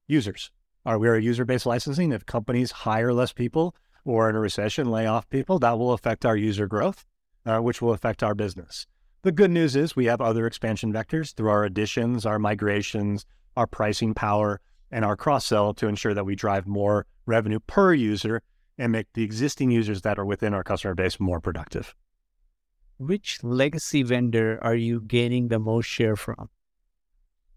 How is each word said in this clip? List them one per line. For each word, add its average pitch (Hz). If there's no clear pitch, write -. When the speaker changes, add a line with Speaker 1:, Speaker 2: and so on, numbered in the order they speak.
Speaker 1:
users. 120
Uh, 113
we 113
are 117
a 113
user-based 120
licensing. 143
If 110
companies 123
hire 113
less 120
people 160
or 113
in 107
a 110
recession 110
lay 113
off 110
people, 135
that 117
will 123
affect 113
our 113
user 104
growth, 110
uh, 113
which 117
will 117
affect 107
our 107
business. 101
The 190
good 180
news 165
is 151
we 127
have 117
other 113
expansion 110
vectors 143
through 110
our 104
additions, 107
our 107
migrations, 104
our 117
pricing 107
power, 104
and 120
our 104
cross-sell 107
to 110
ensure 104
that 101
we 98
drive 98
more 101
revenue 110
per 190
user 110
and 120
make 110
the 117
existing 123
users 107
that 104
are 101
within 101
our 98
customer 95
base 92
more 87
productive. 85
Speaker 2:
Which 175
legacy 139
vendor 117
are 117
you 117
gaining 120
the 113
most 110
share 110
from? -